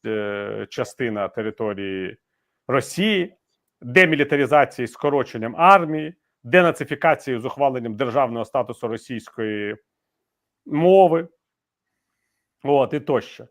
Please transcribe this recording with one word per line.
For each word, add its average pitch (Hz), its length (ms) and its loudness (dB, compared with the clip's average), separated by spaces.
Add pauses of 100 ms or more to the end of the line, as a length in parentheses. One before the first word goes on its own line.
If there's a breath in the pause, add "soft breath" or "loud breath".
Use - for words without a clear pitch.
е, 104 640 -6
частина 110 580 -6
території 101 880 -8 (500)
Росії, 175 680 -2 (460)
демілітаризації 143 1040 2
з - 40 -12
скороченням 127 680 -4
армії, 165 560 4 (300)
денацифікації 151 960 0
з 120 60 -12
ухваленням 127 500 -2
державного 117 500 -2
статусу 120 420 -6
російської 107 920 -8 (880)
мови, 170 640 4 (1400)
от, 139 300 2
і 147 60 -4
тощо. - 520 -4